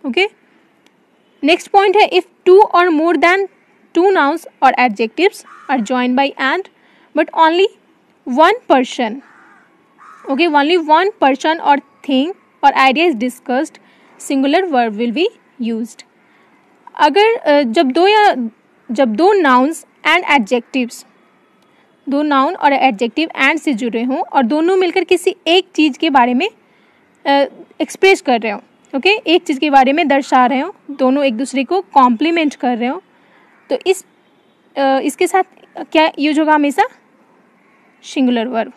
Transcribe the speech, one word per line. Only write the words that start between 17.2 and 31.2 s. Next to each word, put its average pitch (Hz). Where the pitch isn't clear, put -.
अ, 294
जब 254
दो 330
या, 415
जब 254
दो 330
nouns 277
and 330
adjectives, 240
दो 285
noun 294
और 285
adjective 254
and 294
से 302
जुड़े 226
हों 262
और 302
दोनों 320
मिलकर 370
किसी 359
एक 359
चीज़ 302
के 320
बारे 247
में, 339
अ, 302
express 381
कर 240
रहे 220
हों, -
ओके, 339
एक 349
चीज़ 269
के 311
बारे 269
में 311
दर्शा 269
रहे 254
हों, 302
दोनों 269